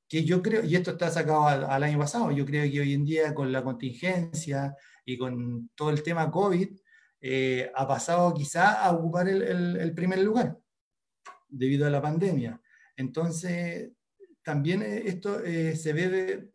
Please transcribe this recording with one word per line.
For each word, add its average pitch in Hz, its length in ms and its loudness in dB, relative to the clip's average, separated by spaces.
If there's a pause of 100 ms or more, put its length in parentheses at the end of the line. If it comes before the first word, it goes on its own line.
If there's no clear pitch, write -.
Que 156 160 0
yo 180 180 2
creo, 220 220 2
y 160 120 2
esto 175 160 0
está 165 200 -2
sacado 156 360 4
al, 139 180 2
al 135 180 2
año 147 160 2
pasado, 147 320 0
yo 139 140 0
creo 143 260 0
que 143 80 -2
hoy 139 140 0
en 139 100 2
día 151 320 2
con 135 160 0
la 131 100 0
contingencia 139 1120 -4 (320)
y 127 120 -6
con 120 580 -6
todo 151 140 -2
el 147 120 2
tema 160 300 0
covid, 190 380 2 (500)
eh, 131 560 -2
ha 135 100 0
pasado 170 480 2
quizá 175 480 2
a 190 120 4
ocupar 165 340 0
el, 196 140 2
el, 180 360 0
el 165 160 -2
primer 185 260 0
lugar, 208 380 2 (920)
debido 139 360 0
a 147 40 2
la 143 120 2
pandemia. 147 580 0 (360)
Entonces, 170 960 -4 (520)
también, 156 380 0
eh, 214 240 -4
esto, 202 360 -4
eh, 165 340 -2
se 156 180 -2
ve 180 160 0
de, 190 460 -2